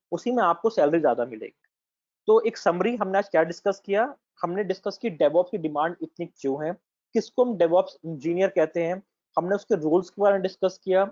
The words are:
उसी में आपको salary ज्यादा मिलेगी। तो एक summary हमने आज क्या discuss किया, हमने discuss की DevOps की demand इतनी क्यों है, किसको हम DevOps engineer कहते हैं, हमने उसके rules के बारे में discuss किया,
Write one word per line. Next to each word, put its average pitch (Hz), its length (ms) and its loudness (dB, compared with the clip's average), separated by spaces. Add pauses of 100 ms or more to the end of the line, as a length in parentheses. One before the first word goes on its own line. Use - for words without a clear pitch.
(120)
उसी 240 200 -4
में 240 100 0
आपको 180 280 2
salary 160 300 2
ज्यादा 120 260 2
मिलेगी। 113 280 -14 (720)
तो 220 120 6
एक 226 160 -2
summary 190 400 0
हमने 196 220 -2
आज 202 100 -2
क्या 165 160 2
discuss 190 400 -4
किया, 220 300 -2 (280)
हमने 180 220 -4
discuss 185 340 -6
की 233 180 -4
DevOps 165 340 2
की 208 80 -6
demand 156 440 -2
इतनी 160 260 -12
क्यों 139 360 -6
है, 165 80 -4 (420)
किसको 233 300 0
हम 240 140 -4
DevOps 175 460 2
engineer 165 440 -2
कहते 170 360 0
हैं, 185 180 -6 (340)
हमने 175 180 0
उसके 202 220 -2
rules 165 340 0
के 196 120 -6
बारे 202 120 4
में 190 80 -2
discuss 185 420 -4
किया, 185 260 2